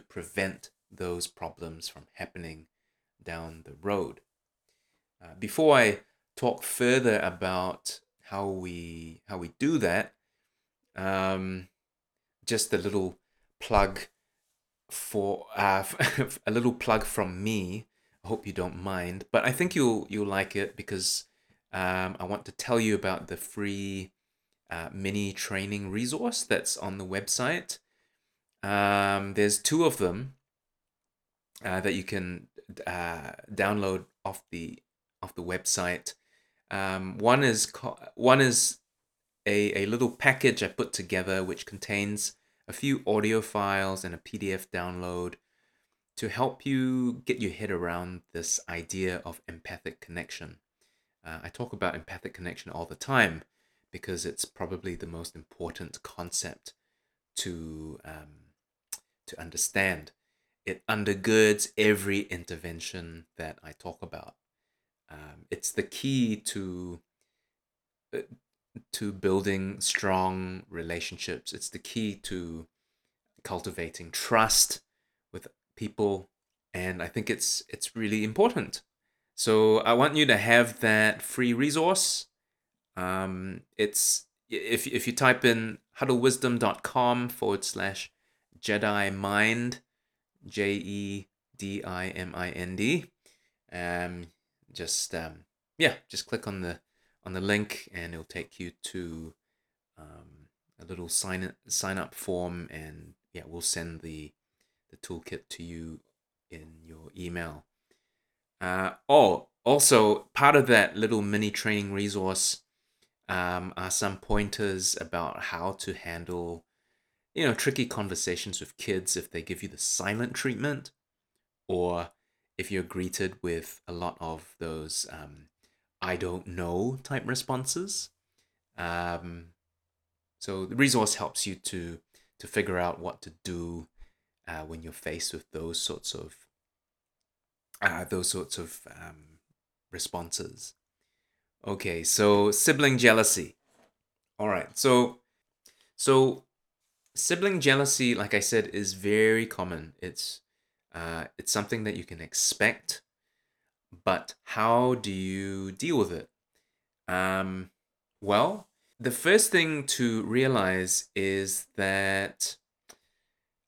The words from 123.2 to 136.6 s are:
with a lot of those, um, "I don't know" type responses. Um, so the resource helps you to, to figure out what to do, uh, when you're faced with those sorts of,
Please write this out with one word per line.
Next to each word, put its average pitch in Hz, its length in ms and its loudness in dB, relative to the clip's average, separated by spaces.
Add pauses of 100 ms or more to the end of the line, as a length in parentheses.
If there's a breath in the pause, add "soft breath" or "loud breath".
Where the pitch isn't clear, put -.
with 82 440 -6
a 90 60 -12
lot 87 300 -6
of 80 380 -10
those, 80 520 -6
um, 73 380 -18 (520)
"I 92 140 -2
don't 90 320 -6
know" 92 560 -2
type 135 220 -6
responses. 131 840 -4 (680)
Um, 85 680 -4 (920)
so 95 260 -6
the 104 120 -6
resource 131 380 4
helps - 300 -4
you 95 100 -6
to, 85 440 -8 (400 soft breath)
to - 80 -16
figure 92 300 0
out 87 240 -2
what - 220 -10
to 80 100 -18 (100)
do, 85 460 -8 (580)
uh, 80 140 -10
when 80 200 -12
you're 80 120 -14
faced - 400 -8
with - 180 -14
those 82 300 -6
sorts - 340 -6
of, 78 320 -16 (1300)